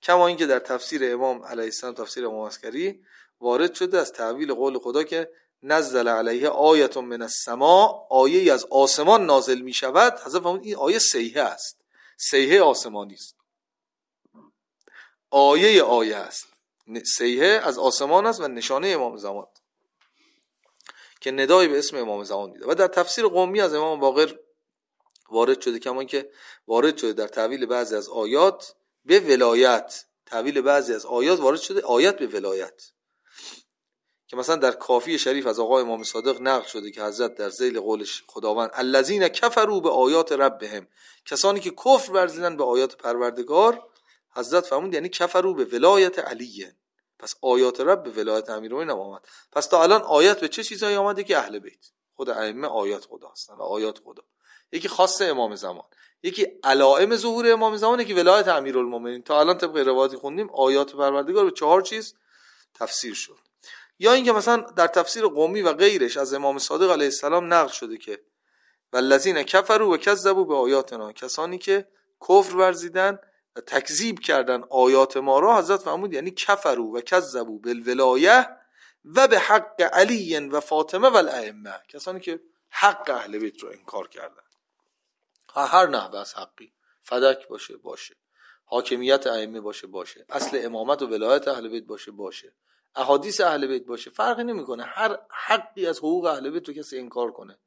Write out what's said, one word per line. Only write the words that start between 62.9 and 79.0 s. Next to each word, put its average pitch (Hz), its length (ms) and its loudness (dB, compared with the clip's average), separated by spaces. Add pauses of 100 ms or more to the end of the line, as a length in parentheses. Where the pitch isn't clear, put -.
شد. - 240 -12 (600)
یا 214 140 4
اینکه 254 180 2
مثلاً 226 260 2
در 180 300 0
تفسیر 175 400 0
قمی 165 340 0
و 170 120 2
غیرش 151 440 2
از 135 160 -4
امام 139 240 -2
صادق 160 340 0
علیه 151 140 2
السلام 165 480 -2
نقل 156 180 2
شده 110 260 -12
که: 104 240 -14 (720)
«والذین 139 500 2
کفروا 208 460 2
و 165 80 2
کذبوا 190 460 0
بآیاتنا»، 131 720 -2
کسانی 160 440 -10
که 196 300 -2 (420)
کفر 180 260 6
ورزیدن 185 640 0 (360)
و 123 60 -18
تکذیب 170 580 -4
کردن 127 500 0
آیات 131 480 4
ما 135 220 2
را، 214 180 4
حضرت 185 220 0
فرمود: 180 340 -6
«یعنی 156 180 -8
کفروا 170 540 -2
و 113 160 -8
کذبوا 123 560 -2
بالولایه 127 920 2 (560)